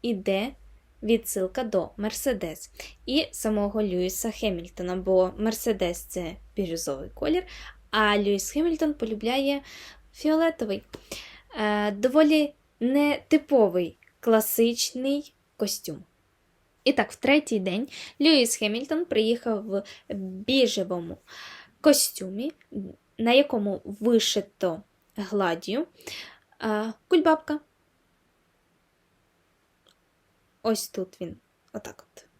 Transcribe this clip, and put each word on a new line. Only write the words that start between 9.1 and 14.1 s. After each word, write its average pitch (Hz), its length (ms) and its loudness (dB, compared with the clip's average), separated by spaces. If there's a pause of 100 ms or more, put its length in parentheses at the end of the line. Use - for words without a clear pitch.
фіолетовий. 311 680 0 (760)
Е, 208 320 0
доволі 294 640 4 (260)
нетиповий 269 1160 2 (220)